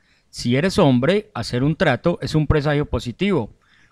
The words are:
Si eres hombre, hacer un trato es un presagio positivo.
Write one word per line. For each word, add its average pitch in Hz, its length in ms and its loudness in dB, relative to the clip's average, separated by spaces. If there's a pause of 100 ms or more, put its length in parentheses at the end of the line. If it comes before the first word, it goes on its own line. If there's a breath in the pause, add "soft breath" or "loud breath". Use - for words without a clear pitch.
(300)
Si 120 260 -2
eres 180 220 0
hombre, 151 560 2
hacer 123 280 -4
un 147 140 0
trato 165 440 0
es - 140 -6
un 156 120 2
presagio 147 400 0
positivo. 127 680 -4 (380 soft breath)